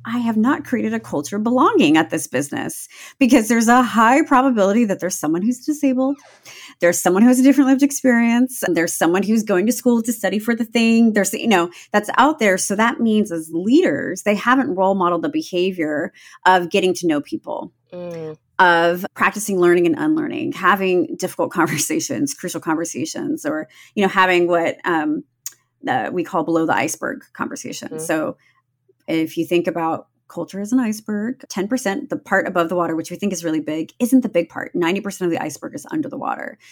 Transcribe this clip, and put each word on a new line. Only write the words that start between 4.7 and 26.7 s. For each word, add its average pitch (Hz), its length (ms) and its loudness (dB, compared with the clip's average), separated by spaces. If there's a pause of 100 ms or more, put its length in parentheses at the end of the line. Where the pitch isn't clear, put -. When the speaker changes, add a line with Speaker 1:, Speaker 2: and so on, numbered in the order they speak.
Speaker 1:
that 190 140 -2
there's 269 180 -4
someone 160 260 -2
who's 240 200 -2
disabled, 277 540 0 (640)
there's 175 180 2
someone 185 220 2
who 240 80 8
has 254 100 4
a 254 40 4
different 269 260 6
lived 269 140 4
experience, 240 800 2
and 175 120 0
there's 170 180 0
someone 180 300 2
who's 214 200 2
going 202 240 0
to 247 40 2
school 233 300 2
to 240 100 -4
study 196 280 -2
for 226 160 -2
the 233 100 -4
thing. 226 480 4
There's, 196 200 2
you - 140 -6
know, 175 220 2 (240)
that's 208 240 0
out 302 220 4
there. 190 180 4
So 196 180 -2
that 226 240 0
means 214 320 2
as 160 220 -8
leaders, 196 720 2
they 208 120 2
haven't 240 400 0
role 190 200 2
modeled 175 260 0
the 160 80 -2
behavior 165 840 -4 (340)
of 180 260 4
getting 185 240 2
to 175 120 -4
know 147 140 0
people, - 500 -12 (220)
Speaker 2:
Mm. 165 420 -12 (240)
Speaker 1:
of 175 540 4
practicing 196 460 -2
learning 175 260 4
and 165 120 2
unlearning, - 560 -2
having 185 600 0
difficult 151 360 -4
<laughs> 175 80 -6
conversations, 151 720 -2
crucial 165 260 -10
conversations, - 840 -6
or, 311 240 -8 (240)
you 208 80 -2
know, 190 80 2
having 185 380 2
what, 170 360 0
um, 156 400 -2 (640)
uh, 123 240 -2
we 175 120 -4
call 165 200 -4
below 165 220 0
the 160 100 2